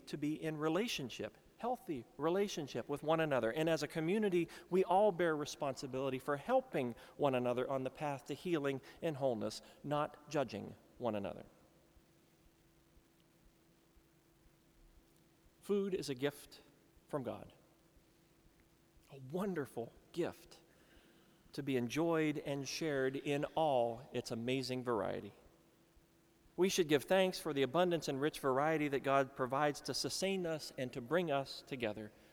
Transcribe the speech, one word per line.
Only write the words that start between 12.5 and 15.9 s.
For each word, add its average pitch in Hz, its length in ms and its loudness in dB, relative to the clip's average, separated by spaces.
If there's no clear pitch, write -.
Food 196 300 2